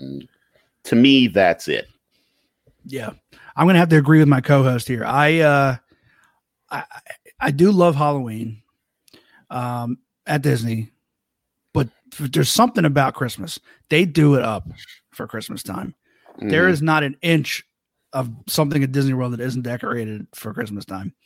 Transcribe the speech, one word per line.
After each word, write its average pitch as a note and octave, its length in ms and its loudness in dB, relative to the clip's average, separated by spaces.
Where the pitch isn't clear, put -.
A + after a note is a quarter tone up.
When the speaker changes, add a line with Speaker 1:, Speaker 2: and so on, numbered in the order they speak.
Speaker 1:
And C2+ 280 -14
to - 120 0
me, C3 320 6
that's F2 400 0
it. C2+ 180 -6
Speaker 2:
Yeah. A#2+ 260 -12
I'm D#3+ 140 2
gonna F#3 100 6
have E3+ 120 4
to D#3 80 8
agree D3+ 200 6
with D#3 80 6
my C#3 140 4
co-host C3 480 2
here. A#2+ 160 -4
I, D3 340 2
uh, C#3+ 380 4
I, - 60 -8
I, - 100 -20
I B3 120 0
do E3 180 4
love F3 240 4
Halloween, A#2 680 -4
um, A#2+ 500 -6
at D3+ 160 -2
Disney, A2+ 480 -2
but C3+ 160 -2
f-, C#3+ 200 -8
there's D3 180 0
something A#3 340 2
about C3+ 300 0
Christmas. - 460 -10
They D#3 140 4
do D3 300 4
it B2+ 80 2
up A2 260 -6
for - 160 -12
Christmas - 340 -12
time. F#3 320 -10
There D#3 240 2
Speaker 1:
Mm-hmm. F#3 80 4
Speaker 2:
is D3 100 -2
not D#3 220 2
an C3+ 180 -6
inch E3 420 0
of B2+ 160 -4
something D3 360 -2
at C3+ 100 -4
Disney C3+ 200 0
World B2+ 220 -4
that A2+ 60 -10
isn't B2+ 220 -6
decorated A#2 720 -8
for G#2+ 200 -12
Christmas G#2 320 -10
time. F#2+ 280 -12